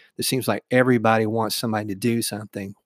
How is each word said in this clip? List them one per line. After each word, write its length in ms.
that 80
seems 240
like 220
everybody 560
wants 280
somebody 340
to 60
do 280
something. 520